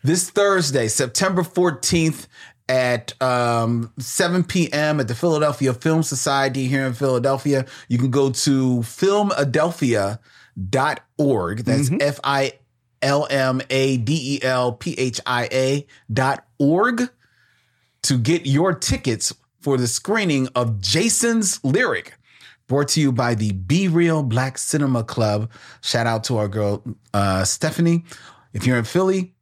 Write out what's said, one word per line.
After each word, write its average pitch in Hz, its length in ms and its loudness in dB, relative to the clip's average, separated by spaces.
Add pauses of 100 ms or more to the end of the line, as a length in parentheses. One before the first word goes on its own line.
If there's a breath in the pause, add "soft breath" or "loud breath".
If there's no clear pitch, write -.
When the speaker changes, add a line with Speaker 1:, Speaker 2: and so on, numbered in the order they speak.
Speaker 1:
This 170 260 2
Thursday, 165 580 2
September 180 540 0
fourteenth 165 840 0 (420 loud breath)
at, 123 540 0
um, 120 760 0
seven 175 460 0
P 175 280 0
M 151 280 0
at 117 80 -2
the 120 60 -4
Philadelphia 151 580 0
Film 160 300 0
Society 135 640 -2
here 135 200 0
in 127 60 -4
Philadelphia. 131 720 0 (240 loud breath)
You 123 100 0
can 131 120 2
go 135 200 2
to 131 500 0
filmadelphia 143 1400 0 (520 soft breath)
dot 135 300 0 (180)
org. 113 460 0
That's 131 240 2
Speaker 2:
Mm-hmm. 151 140 0
Speaker 1:
F 143 220 -2
I 139 280 0 (480)
L 143 300 0
M 131 400 0
A 135 260 2
D 135 420 -2
E - 60 -6
L 127 280 0
P - 220 -8
H 127 320 -4
I 123 260 -2
A 131 340 0 (260 soft breath)
dot 131 320 0 (140)
org 226 500 2 (960)
to 131 160 0
get 151 280 0
your 156 280 2
tickets - 580 -2 (280)
for 139 160 0
the 123 100 0
screening 156 680 0
of 117 240 0
Jason's 220 840 0
Lyric, 143 500 -2 (520 loud breath)
brought 143 220 0
to - 120 0
you 139 120 4
by 120 240 0
the 107 160 0
Be 95 340 0
Real 165 380 2
Black 127 340 -2
Cinema 135 460 0
Club. 107 440 0 (340 loud breath)
Shout 117 260 0
out 113 160 -2
to 120 140 -2
our 104 100 0
girl, 104 340 -2 (320)
uh, 95 300 2
Stephanie. 170 600 0 (480 loud breath)
If 113 140 -2
you're 127 120 4
in 113 60 0
Philly 190 580 0